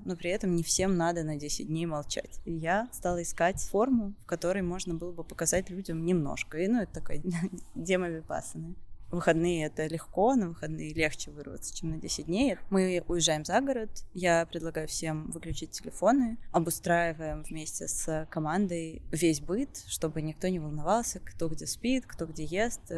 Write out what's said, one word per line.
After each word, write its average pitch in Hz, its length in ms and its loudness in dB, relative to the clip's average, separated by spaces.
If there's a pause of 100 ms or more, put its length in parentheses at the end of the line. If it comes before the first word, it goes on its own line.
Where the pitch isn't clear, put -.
но 185 140 -4
при 175 120 -4
этом 180 280 2
не 170 40 2
всем 185 360 2
надо 170 260 2
на 156 140 -2
десять 147 300 -6
дней 160 180 0
молчать. - 580 -6
И 202 80 -6
я 170 400 0
стала 175 300 -2
искать 170 400 2
форму, 220 600 2
в - 40 -20
которой 180 360 0
можно 180 320 -2
было 160 200 -4
бы 160 100 -6
показать 175 460 0
людям 170 360 -4
немножко. 151 520 0
И, 180 100 0
ну, 233 140 4
это - 140 -6
такой 151 260 0 (280)
<laughs> - 260 -10
демо-випассаны, 165 1000 -2 (360)
выходные — 170 540 4
это 156 220 -2
легко, 180 480 2
на 202 140 2
выходные 156 440 -6
легче 156 380 0
вырваться, - 440 -10
чем 160 160 -2
на 160 60 -4
десять 156 280 -4
дней. 190 320 2 (120)
Мы 185 380 4
уезжаем 156 380 2
за 202 160 4
город, 262 280 -2 (240)
я 170 320 4
предлагаю 160 420 -4
всем 156 440 -4
выключить 160 400 -6
телефоны, 233 680 2 (140)
обустраиваем 165 920 2
вместе 156 440 -6
с 160 420 -2
командой 165 720 0 (100)
весь 160 300 4
быт, 185 460 -2
чтобы 160 340 -2
никто 156 260 -2
не 185 120 2
волновался, 156 600 0
кто - 280 -2
где 156 200 -2
спит, 254 380 0
кто - 200 -6
где 156 180 -6
ест, 190 380 0 (160)